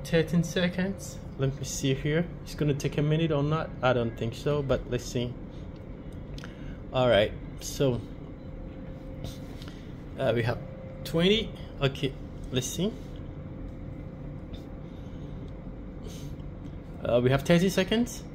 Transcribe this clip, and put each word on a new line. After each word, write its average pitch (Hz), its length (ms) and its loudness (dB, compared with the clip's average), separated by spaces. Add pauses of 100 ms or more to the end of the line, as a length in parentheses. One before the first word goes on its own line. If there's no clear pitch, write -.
thirteen 165 400 4
seconds. 185 720 0 (220)
Let 135 180 2
me 135 60 -4
see 135 300 2
here. 151 340 2 (160)
It's - 100 -8
gonna 151 200 2
take 147 240 0
a 156 40 4
minute 156 300 4
or 143 100 4
not. 151 280 2 (120)
I 143 120 8
don't 117 220 4
think 113 200 -2
so, 147 260 2
but 131 200 4 (100)
let's 123 140 0
see. 123 280 0 (1600)
All 127 140 6
right, 104 240 8 (300)
so, 123 400 2 (2250)
uh, 123 160 4
we 120 80 2
have 117 160 0 (460)
twenty. 190 440 4 (320)
Okay, 139 320 2 (380)
let's 123 160 0
see. 196 240 0 (4000)
Uh, 123 200 6
we 127 80 8
have 139 120 4
thirty 175 260 8
seconds 220 540 2 (120)